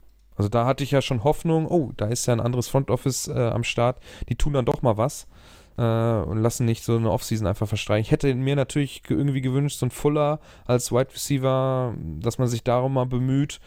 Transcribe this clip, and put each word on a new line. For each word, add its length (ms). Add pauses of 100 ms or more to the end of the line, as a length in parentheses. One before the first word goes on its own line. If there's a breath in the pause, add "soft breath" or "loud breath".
(360)
Also 120
da 180
hatte 180
ich 80
ja 100
schon 220
Hoffnung, 420
oh, 300
da 100
ist 200
ja 60
ein 60
anderes 300
Front 240
Office, 340
äh, 60 (180)
am 140
Start, 340 (300 loud breath)
die 80
tun 160
dann 120
doch 180
mal 140
was, 300 (500 loud breath)
äh, 60
und 580
lassen 240
nicht 200
so 120
eine 140
Offseason 380
einfach 180
verstreichen. 360
Ich 100
hätte 240
mir 180
natürlich 480
ge-, 140
irgendwie 240
gewünscht, 400
so 60
ein 40
Fuller 480 (260 loud breath)
als 280
Wide 200
Receiver, 800 (280)
dass 180
man 80
sich 160
darum 320
mal 120
bemüht. 600